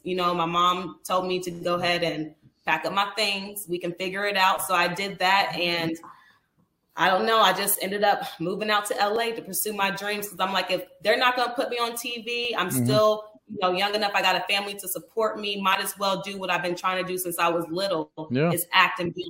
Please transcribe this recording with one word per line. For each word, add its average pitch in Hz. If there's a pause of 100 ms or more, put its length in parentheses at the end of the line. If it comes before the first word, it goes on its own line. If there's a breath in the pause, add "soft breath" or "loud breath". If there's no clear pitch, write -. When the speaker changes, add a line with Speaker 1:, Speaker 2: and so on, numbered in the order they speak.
Speaker 1:
You 180
know, 180
my 170
mom 175
told 185
me 180
to 180
go 170
ahead 175
and 156 (320)
pack 160
up 165
my 202
things. 202
We 175
can 175
figure 190
it 202
out. 190
So 185
I 175
did 190
that. 185
And 170 (1000 soft breath)
I 165
don't 196
know, 226
I 190
just 196
ended 202
up 202 (160)
moving 196
out 208
to -
L 208
A 233
to 233
pursue 190
my 196
dreams. 202
'Cause 170
I'm 190
like, 185
if 180 (180)
they're 214
not 247
gonna 240
put 262
me 240
on 240
T 240
V, 240
I'm 180
Speaker 2:
Mm-hmm. 131
Speaker 1:
still, 214 (260)
you -
know, 180
young 202
enough. 208
I 190
got 185
a 180
family 202
to 202
support 214
me. 202
Might 196
as 196
well 196
do 196
what 185
I've 175
been 175
trying 185
to 175
do 185
since 175
I 170
was 170
little, 170 (200)
Speaker 2:
Yeah. 151
Speaker 1:
is 170
act 185
and 175
be 180